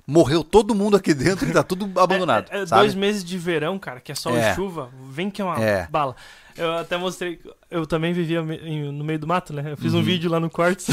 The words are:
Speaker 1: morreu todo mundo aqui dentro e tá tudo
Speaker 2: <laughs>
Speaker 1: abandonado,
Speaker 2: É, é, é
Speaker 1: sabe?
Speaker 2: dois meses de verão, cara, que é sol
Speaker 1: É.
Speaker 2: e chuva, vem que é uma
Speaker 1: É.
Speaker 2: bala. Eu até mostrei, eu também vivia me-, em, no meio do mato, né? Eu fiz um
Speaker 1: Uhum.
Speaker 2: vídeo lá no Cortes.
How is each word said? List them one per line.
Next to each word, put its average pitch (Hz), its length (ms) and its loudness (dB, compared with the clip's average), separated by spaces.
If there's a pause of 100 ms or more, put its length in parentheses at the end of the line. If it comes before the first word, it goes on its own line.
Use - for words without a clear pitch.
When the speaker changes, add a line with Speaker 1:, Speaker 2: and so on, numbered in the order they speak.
Speaker 1:
morreu 151 380 4
todo 214 320 4
mundo 202 220 4
aqui 185 180 2
dentro 165 340 0
e 160 40 -2
tá 160 100 4
tudo 196 300 -4
Speaker 2:
<laughs> 180 60 -2
Speaker 1:
abandonado, 175 520 2
Speaker 2:
É, 202 80 -4
é, - 40 -4
é - 40 -4
Speaker 1:
sabe? 113 140 6
Speaker 2:
dois 208 120 4
meses 202 300 -2
de 175 140 -8
verão, 170 420 -2
cara, 127 220 -12
que - 100 -14
é 139 40 -10
sol - 200 -2
Speaker 1:
É. 113 160 4
Speaker 2:
e 90 40 0
chuva, 170 340 -6 (200)
vem 170 220 -4
que 202 100 -8
é 196 40 -2
uma 170 180 -2
Speaker 1:
É. 98 260 2
Speaker 2:
bala. 147 240 -2 (420)
Eu 165 220 -2
até 170 200 -4
mostrei, 175 420 -6 (320)
eu 160 160 -2
também 170 260 0
vivia 165 300 -2
me-, 160 140 -6
em, 151 340 -6
no 147 120 -8
meio 156 140 -2
do 151 80 -6
mato, 175 260 -2
né? 147 200 -6
Eu 143 60 -8
fiz 160 180 -2
um - 20 4
Speaker 1:
Uhum. 170 60 4
Speaker 2:
vídeo 175 260 0
lá 165 100 2
no 165 120 -2
Cortes. 180 420 0